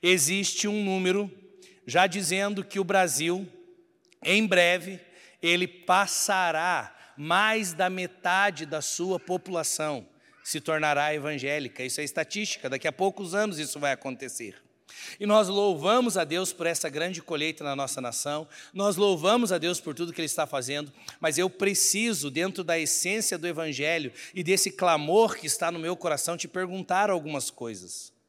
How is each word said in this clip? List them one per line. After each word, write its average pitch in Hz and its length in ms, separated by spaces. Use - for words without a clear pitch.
Existe 185 640
um 208 160
número 190 480
já 175 200
dizendo 196 560
que - 160
o 190 60
Brasil, 175 680
em 208 240
breve, 180 540
ele 175 260
passará 180 1300
mais 190 560
da 180 160
metade 180 800
da 147 160
sua 175 360
população 165 880
se - 180
tornará 151 540
evangélica. 143 680
Isso 127 200
é - 20
estatística, 160 640
daqui 135 180
a 156 60
poucos 190 420
anos 202 240
isso 147 220
vai 143 120
acontecer. 127 720
E 208 80
nós 208 220
louvamos 202 680
a 170 80
Deus 175 280
por 165 140
essa 165 220
grande 165 340
colheita 156 420
na 139 100
nossa 139 260
nação, 147 460
nós 196 240
louvamos 196 560
a 175 60
Deus 175 220
por 151 140
tudo 170 180
que - 80
Ele 160 60
está 151 200
fazendo, 139 460
mas 156 180
eu 185 100
preciso, 196 840
dentro 180 320
da 165 160
essência 185 600
do 160 80
Evangelho 151 680
e 185 80
desse 185 280
clamor 175 680
que - 100
está 165 240
no 170 80
meu 170 180
coração, 170 400
te 165 120
perguntar 185 640
algumas 151 400
coisas. 98 600